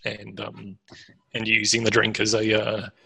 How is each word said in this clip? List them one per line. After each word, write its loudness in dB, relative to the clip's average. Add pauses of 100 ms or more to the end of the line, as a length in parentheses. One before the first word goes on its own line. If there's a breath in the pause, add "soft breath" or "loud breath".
and, -8
um, -12 (560 soft breath)
and -4
using 2
the 2
drink 2
as 2
a, 2
uh, -4 (180 soft breath)